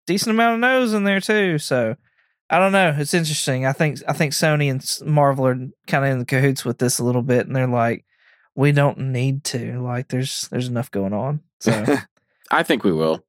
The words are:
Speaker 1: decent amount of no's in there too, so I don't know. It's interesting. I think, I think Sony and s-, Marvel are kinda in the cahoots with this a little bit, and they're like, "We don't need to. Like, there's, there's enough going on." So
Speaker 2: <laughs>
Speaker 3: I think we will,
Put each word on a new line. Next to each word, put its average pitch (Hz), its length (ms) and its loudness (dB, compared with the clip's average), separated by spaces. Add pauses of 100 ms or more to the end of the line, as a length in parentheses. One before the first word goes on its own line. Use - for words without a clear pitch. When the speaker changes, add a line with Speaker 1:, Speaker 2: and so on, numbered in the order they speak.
Speaker 1:
decent 202 260 -2
amount 233 240 2
of 226 40 -4
no's 247 340 2
in 208 120 0
there 196 160 2
too, 196 360 0
so 123 380 -2 (540)
I 160 100 4
don't 190 120 4
know. 180 260 2
It's 147 180 -4
interesting. 147 500 -2
I 135 60 2
think, 139 360 -2
I 139 60 0
think 147 200 -2
Sony 151 360 2
and 131 120 -2
s-, - 220 -8
Marvel 143 440 2
are 127 100 2 (300)
kinda 139 200 0
in 131 120 0
the 123 60 -4
cahoots 135 400 2
with 120 140 -2
this 123 200 0
a 123 40 -4
little 123 200 2
bit, 143 240 2
and 135 80 -4
they're 131 120 0
like, 117 380 0 (500)
"We 143 160 4
don't 143 280 4
need 135 460 -2
to. 120 360 -6
Like, 123 280 -6
there's, - 420 -4
there's 123 160 -4
enough 120 240 -4
going 98 220 -2
on." 135 280 -2 (180)
So 110 240 -2 (380)
Speaker 2:
<laughs> - 300 -16
Speaker 3:
I 156 120 2
think 139 200 0
we 101 100 2
will, 80 360 0